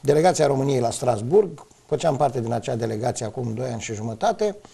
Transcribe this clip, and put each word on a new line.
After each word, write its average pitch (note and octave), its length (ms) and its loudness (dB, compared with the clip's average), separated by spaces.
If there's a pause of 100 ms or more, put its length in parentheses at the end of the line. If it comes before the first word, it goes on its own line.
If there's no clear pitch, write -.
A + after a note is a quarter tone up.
Delegația D3+ 460 4
României C3+ 340 2
la A#2 100 0
Strasbourg, C#3 760 2 (200)
făceam D3+ 300 0
parte C3 240 0
din A2+ 120 -2
acea A#2+ 220 -2
delegație A2+ 520 -4
acum A#2 280 -6
doi B2 140 -6
ani A#2 120 -6
și A2 140 -8
jumătate. F#3+ 600 -2 (180)